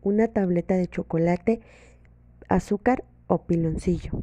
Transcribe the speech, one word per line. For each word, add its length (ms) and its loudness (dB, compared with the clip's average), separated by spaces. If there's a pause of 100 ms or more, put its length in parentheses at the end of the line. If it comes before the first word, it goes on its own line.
una 240 2
tableta 480 0
de 140 0
chocolate, 720 -2 (880)
azúcar 560 0 (240)
o 180 0
piloncillo 640 -2 (120)